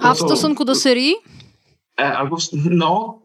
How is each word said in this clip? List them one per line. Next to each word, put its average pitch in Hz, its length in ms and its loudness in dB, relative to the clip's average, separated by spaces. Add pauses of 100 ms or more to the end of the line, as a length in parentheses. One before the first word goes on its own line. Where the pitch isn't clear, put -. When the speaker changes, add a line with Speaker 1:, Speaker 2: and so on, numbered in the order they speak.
Speaker 1:
Po 240 60 4
Speaker 2:
A 254 60 6
w - 40 -8
Speaker 1:
co - 80 -2
Speaker 2:
stosunku 294 400 0
do 269 100 0
Syrii? 262 400 2 (840)
Speaker 1:
E, 139 180 -2
albo 143 200 -4
w, - 40 -4 (120)
no, 175 720 0